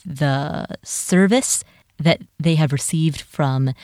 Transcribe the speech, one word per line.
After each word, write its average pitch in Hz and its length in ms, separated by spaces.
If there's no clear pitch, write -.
the 139 600
service - 800
that 156 220
they 160 200
have 151 160
received 160 480
from 131 520